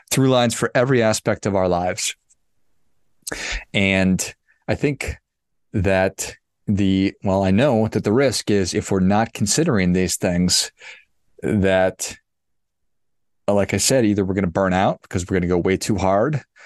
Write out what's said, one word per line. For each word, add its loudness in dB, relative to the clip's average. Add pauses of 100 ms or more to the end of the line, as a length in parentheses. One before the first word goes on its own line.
(120)
through 2
lines 2
for -2
every 2
aspect 0
of 0
our 2
lives. -2 (1600)
And 0 (360)
I -2
think -6 (560)
that -2 (320)
the, 0 (100)
well, 0
I 2
know 2
that -4
the 0
risk 0
is 0
if -4
we're 2
not 0
considering 0
these 0
things, -2 (720)
that, 0 (1300)
like 2
I 4
said, 2
either 2
we're -2
gonna 0
burn 0
out 0
because -6
we're 0
gonna -2
go 2
way 0
too -2
hard, 0 (220)